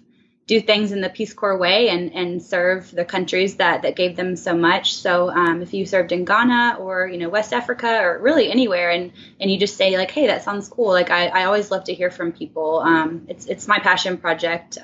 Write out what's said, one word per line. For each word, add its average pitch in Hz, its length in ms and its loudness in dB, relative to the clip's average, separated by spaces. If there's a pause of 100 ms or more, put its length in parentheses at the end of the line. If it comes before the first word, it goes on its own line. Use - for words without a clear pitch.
(480)
do 220 140 2
things 208 320 0
in 196 80 -4
the 185 80 -2
Peace 214 240 -8
Corps 196 240 0
way 190 320 2
and, 175 240 -2
and 175 280 -4
serve 185 480 -2
the 175 140 -4
countries 185 540 -2
that, 170 240 2
that - 160 -2
gave 180 180 0
them 180 220 -4
so 170 180 -2
much. 170 400 2
So, 180 340 0
um, 170 320 0
if 175 120 -10
you 190 120 -4
served 180 280 0
in 180 100 -2
Ghana 240 560 2
or, 185 280 -4
you 180 100 -8
know, 170 100 -6
West 208 240 -2
Africa 240 500 -2
or 175 180 2
really 247 300 4
anywhere 190 400 2
and, 180 220 -2 (280)
and 190 120 0
you 196 80 0
just 202 160 0
say, 190 220 2
like, 185 120 0
"Hey, 294 180 2
that 190 160 0
sounds 202 260 -6
cool," 233 180 0
like, 180 240 4
I, 175 160 2
I 185 160 0
always 202 260 0
love 190 140 -4
to 180 100 -6
hear 180 160 -2
from 175 220 -6
people. 160 480 -4
Um, 165 480 0
it's, - 180 -14
it's - 220 -8
my 208 120 2
passion 185 380 0
project, 165 680 -4